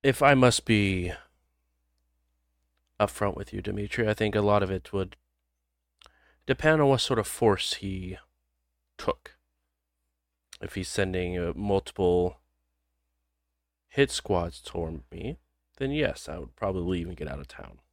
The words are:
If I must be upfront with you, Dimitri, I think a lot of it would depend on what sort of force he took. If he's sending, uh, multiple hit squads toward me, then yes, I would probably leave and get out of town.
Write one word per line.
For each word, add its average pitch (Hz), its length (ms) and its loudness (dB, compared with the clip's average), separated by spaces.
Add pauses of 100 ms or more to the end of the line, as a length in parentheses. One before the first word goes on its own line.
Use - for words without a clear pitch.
If 139 200 2
I 143 120 8
must 127 300 6
be 95 480 2 (1900)
upfront 101 380 0
with - 160 -10
you, 101 80 -6
Dimitri, 101 480 -4
I 107 60 0
think 107 200 0
a 107 60 2
lot 101 220 4
of 92 80 -2
it 95 220 -6
would 95 240 -4 (1300)
depend 156 340 2
on 139 80 6
what 135 120 4
sort 117 180 0
of 104 80 -2
force - 480 2
he 92 420 -8 (840)
took. - 380 -8 (1200)
If - 140 -10
he's 92 140 -6
sending, 90 500 -2
uh, 85 160 -4
multiple 90 840 0 (1500)
hit 139 220 2
squads 87 500 -4
toward 82 400 -8 (100)
me, 107 280 -10 (400)
then 135 120 -4
yes, - 380 -4
I 82 100 -10
would - 180 -16
probably 92 260 -4 (160)
leave 85 100 -6
and 87 80 -12
get 76 120 -10
out 69 120 -10
of 69 80 -16
town. - 300 -18 (140)